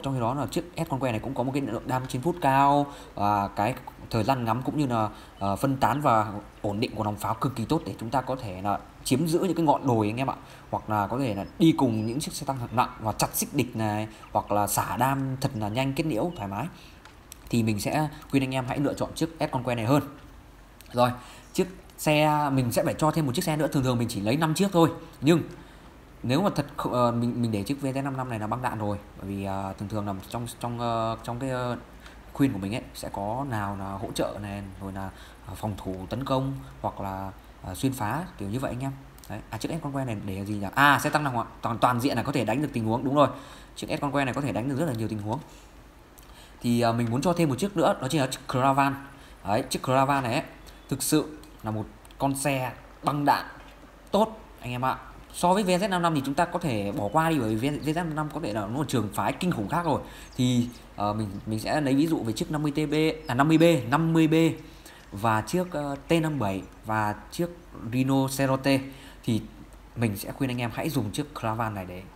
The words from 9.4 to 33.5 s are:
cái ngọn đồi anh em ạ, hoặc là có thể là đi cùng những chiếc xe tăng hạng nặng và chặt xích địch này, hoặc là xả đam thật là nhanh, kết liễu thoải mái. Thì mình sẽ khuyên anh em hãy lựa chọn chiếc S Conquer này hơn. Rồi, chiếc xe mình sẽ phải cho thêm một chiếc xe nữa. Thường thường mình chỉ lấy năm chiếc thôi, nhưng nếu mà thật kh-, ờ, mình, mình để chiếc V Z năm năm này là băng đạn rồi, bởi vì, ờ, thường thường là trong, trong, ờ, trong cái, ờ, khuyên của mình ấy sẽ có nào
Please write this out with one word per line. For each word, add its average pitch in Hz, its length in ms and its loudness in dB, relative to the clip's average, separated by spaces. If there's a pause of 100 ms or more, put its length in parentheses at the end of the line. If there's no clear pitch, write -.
cái 170 100 2
ngọn 139 220 4
đồi 110 200 4
anh 110 100 -2
em 131 120 -2
ạ, - 60 -2 (360)
hoặc 104 180 -4
là 104 180 2
có 117 120 -2
thể 120 160 0
là 95 100 -4 (140)
đi 165 120 8
cùng 113 340 2
những 117 140 -2
chiếc - 140 -6
xe - 120 -8
tăng 135 120 -2
hạng 120 180 -6
nặng 120 140 4 (100)
và 107 120 -2
chặt - 240 0
xích - 180 -2
địch 127 220 0
này, 107 320 0 (240)
hoặc 107 200 2
là 104 160 4
xả - 300 -2
đam 135 440 2
thật 135 180 0
là 107 100 -2
nhanh, 131 240 0
kết 156 120 -2
liễu 151 300 0
thoải 101 120 -6
mái. 104 200 -4 (800)
Thì 117 140 4
mình 110 160 2
sẽ 147 280 0 (240)
khuyên 135 120 4
anh 131 120 -2
em 131 120 0
hãy 135 120 -2
lựa 143 140 2
chọn - 220 -2
chiếc - 140 0 (100)
S 151 120 -2
Conquer 123 240 0
này 113 100 -2
hơn. 143 160 4 (880)
Rồi, 120 180 4 (440)
chiếc 185 140 2 (300)
xe 151 560 4
mình 123 180 2
sẽ - 120 2
phải 156 100 0
cho 156 180 2
thêm 156 140 2
một 123 100 0
chiếc 185 80 -2
xe 151 140 0
nữa. 147 100 2
Thường 139 160 2
thường 127 140 2
mình 117 100 2
chỉ 98 140 -4
lấy 110 160 2
năm 156 160 2
chiếc 190 180 2
thôi, 165 180 8 (320)
nhưng 151 200 6 (840)
nếu 131 180 2
mà 202 140 2
thật 151 100 0 (120)
kh-, 117 140 -4
ờ, 120 200 4
mình, 117 300 0
mình 113 100 0
để 101 120 0
chiếc 139 180 -4
V 147 40 -2
Z 135 180 -2
năm 135 140 -4
năm 127 120 -4
này 110 100 -4
là 107 80 -6
băng 117 140 -4
đạn 120 180 -2
rồi, 104 180 -2 (240)
bởi 98 80 -8
vì, 98 160 -4
ờ, 98 320 -4
thường 101 120 -6
thường 101 180 -4
là 98 60 -2 (160)
trong, 120 180 -6 (120)
trong, 120 200 -6
ờ, 113 440 0
trong 120 160 -6
cái, 135 100 -4
ờ, 123 280 -4 (560)
khuyên 135 200 2
của 95 60 -6
mình 98 160 -4
ấy - 60 -6 (120)
sẽ - 200 -10
có 110 360 -4
nào 101 300 -4